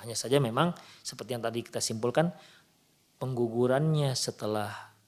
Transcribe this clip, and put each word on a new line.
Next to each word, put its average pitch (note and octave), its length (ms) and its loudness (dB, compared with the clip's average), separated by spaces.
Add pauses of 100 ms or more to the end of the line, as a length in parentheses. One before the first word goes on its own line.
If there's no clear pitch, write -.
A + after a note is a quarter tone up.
hanya A2+ 80 -8
saja B2 240 4
memang C3+ 320 4 (320)
seperti B2 320 -8
yang A#2 80 -6
tadi A#2 240 -4
kita - 160 -6
simpulkan, B2 480 2 (880)
penggugurannya B2+ 960 2
setelah G#2+ 560 -4 (380)